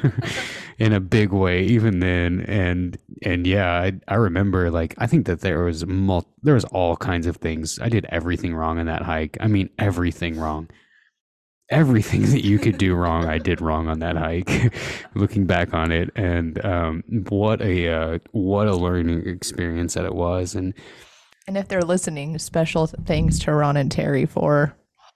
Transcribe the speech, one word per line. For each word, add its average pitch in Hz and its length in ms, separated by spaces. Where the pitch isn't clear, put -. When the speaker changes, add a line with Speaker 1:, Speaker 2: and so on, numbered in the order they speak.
Speaker 1:
<laughs> - 500
in 110 140
a 101 60
big 95 320
way, 95 340
even 110 340
then. 87 420
And, 90 560
and 90 220
yeah, 92 260
I, 87 220
I 95 80
remember, 92 560
like, 82 260
I 113 80
think 135 220
that 87 140
there 87 220
was 85 220
mul-, 95 400
there 143 140
was 110 100
all 90 300
kinds 87 320
of 85 100
things. 80 440
I 117 80
did 104 200
everything 85 460
wrong 80 240
on 82 80
that 82 160
hike. 80 360
I - 80
mean, 101 300
everything 85 640
wrong. 78 300
Everything 123 640
that 135 120
you 101 140
could 104 220
do 92 160
wrong, 85 300
I 80 120
did 82 240
wrong 80 280
on 80 100
that 82 160
hike, 85 580
<laughs> - 180
looking 101 320
back 87 300
on 82 160
it. 85 240
And, 85 500
um, 85 380
what 104 320
a, 90 280
uh, 82 300
what 101 360
a 101 80
learning 85 520
experience 87 680
that 90 120
it 92 100
was. 90 400
And 92 180
Speaker 2:
And 196 120
if 196 100
they're 185 140
listening, 170 580
special 160 480
th-, - 180
thanks 160 340
to - 140
Ron 147 220
and 139 160
Terry 147 340
for 147 500